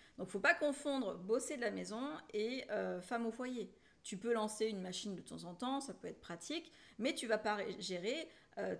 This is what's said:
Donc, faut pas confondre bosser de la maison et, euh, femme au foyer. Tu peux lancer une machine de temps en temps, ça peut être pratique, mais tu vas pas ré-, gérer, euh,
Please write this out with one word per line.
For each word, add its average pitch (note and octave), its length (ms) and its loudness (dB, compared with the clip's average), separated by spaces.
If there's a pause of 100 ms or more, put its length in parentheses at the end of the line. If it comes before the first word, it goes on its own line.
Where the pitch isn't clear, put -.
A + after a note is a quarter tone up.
(180)
Donc, F#3+ 100 -2
faut G#3 100 -2
pas D#4+ 160 8
confondre C#4 600 2
bosser A#3 400 2
de A#3+ 60 -2
la A3 80 2
maison G3 320 -4 (320)
et, A#3 360 0
euh, F#3 300 0
femme A#3 240 0
au A3+ 80 2
foyer. B3 400 -4 (300)
Tu G3+ 160 -6
peux A#3 160 4
lancer A3 320 4
une G3+ 160 0
machine F#3 320 -4
de E3+ 80 -6
temps E3 220 -10
en F3 100 -8
temps, B3+ 260 0
ça G#3+ 140 -6
peut - 140 -8
être - 120 -8
pratique, D4 500 -6 (280)
mais C4 160 2
tu - 120 -4
vas G#3+ 120 4
pas G#3+ 180 2
ré-, G3 240 -2
gérer, G3 480 0 (300)
euh, F#3+ 220 0